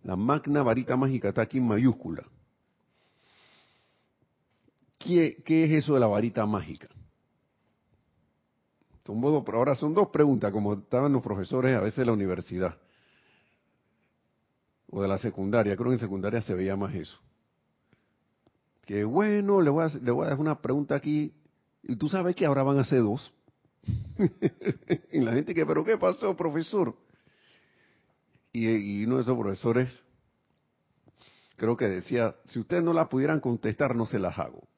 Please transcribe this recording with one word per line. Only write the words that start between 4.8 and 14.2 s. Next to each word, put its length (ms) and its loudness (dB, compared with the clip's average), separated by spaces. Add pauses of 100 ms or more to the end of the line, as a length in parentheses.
¿Qué, 460 2
qué 200 4
es 200 4
eso 120 2
de 40 6
la 60 4
varita 400 0
mágica? 420 -6 (2250)
Son 160 -6
dos, 320 2
ahora 220 2
son 220 -2
dos 140 4
preguntas, 420 2
como 220 -2
estaban 380 0
los 120 2
profesores 520 0
a 40 2
veces 180 -2
de 80 0
la 80 4
universidad 640 -2 (2250)